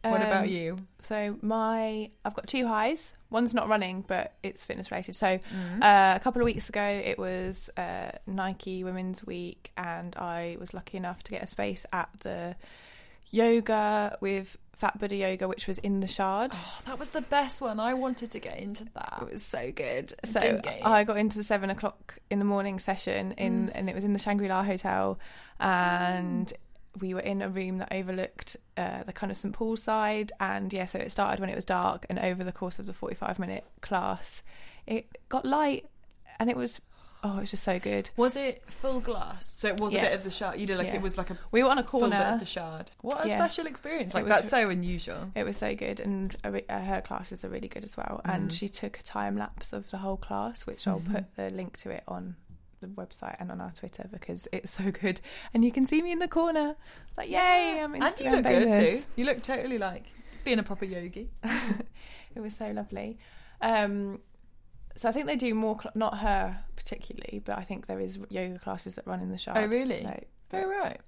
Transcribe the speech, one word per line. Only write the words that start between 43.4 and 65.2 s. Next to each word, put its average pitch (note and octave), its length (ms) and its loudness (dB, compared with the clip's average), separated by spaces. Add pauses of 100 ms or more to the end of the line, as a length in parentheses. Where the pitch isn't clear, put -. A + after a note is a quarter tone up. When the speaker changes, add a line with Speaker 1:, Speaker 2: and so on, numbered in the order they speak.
Speaker 1:
experience. D4 480 -6
Speaker 2:
It F#3 40 2
Speaker 1:
Like, - 80 0
Speaker 2:
was G#3 80 2
Speaker 1:
that's G#3 120 6
Speaker 2:
re-, - 40 -2 (120)
Speaker 1:
so G3+ 80 4
unusual. F3+ 640 -2
Speaker 2:
it G#3+ 100 0
was G3+ 120 -2
so G#3 180 0
good, G3+ 260 -4
and G3 440 -2
a G3+ 80 -2
re-, G3 160 -4
uh, G3 120 -2
her F#3+ 220 -2
classes - 420 -8
are F#3+ 40 -8
really - 200 -8
good - 160 -10
as G#3 120 -12
well. - 280 -6
And F#3+ 260 0
Speaker 1:
Mm. E3 40 -4
Speaker 2:
she G3+ 140 -4
took - 320 -8
a - 20 -16
time G3+ 340 -2
lapse - 360 -6
of G3+ 180 -8
the F#3+ 80 -8
whole G3 200 -4
class, G#3 480 -6
which - 200 -6
I'll F3 140 2
Speaker 1:
Mm-hmm. F#3 140 -2
Speaker 2:
put G3 220 -6
the F#3+ 140 -4
link F#3 280 -8
to G3 120 -10
it - 160 -8
on F3+ 300 -8 (440)
the F#3+ 80 -14
website - 520 -12
and F3+ 100 -8
on F3+ 100 -8
our F3+ 120 -8
Twitter - 400 -12
because F3 400 -8
it's - 180 -6
so G3 220 0
good. F#3+ 280 0 (340)
And A#3 100 8
you A#3+ 80 6
can C4 140 4
see D#4 160 6
me F4 100 0
in E4+ 80 0
the F4+ 80 2
corner. D#4 480 2 (320)
It's - 100 -10
like, - 120 -6
yay, F4+ 520 6
I'm D4 120 -2
Speaker 1:
And C4+ 100 2
you D#4 60 6
Speaker 2:
Instagram C4 220 2
Speaker 1:
look B3+ 120 6
good B3 180 8 (120)
Speaker 2:
famous. G#3+ 320 8
Speaker 1:
too. - 100 -6
You A#3+ 80 2
look B3+ 180 2
totally B3+ 360 -2
like F#3 260 -4 (400)
being A#3+ 140 4
a G#3 40 2
proper G3+ 220 -4
yogi. F3+ 460 -6 (120)
Speaker 2:
<laughs> A3+ 920 -4
It A#3 40 -8
was G#3+ 140 -8
so A3 120 -6
lovely. G#3 520 -6 (440)
Um, G3+ 580 2 (760)
so A#3 140 0
I A3+ 40 4
think D4 140 -2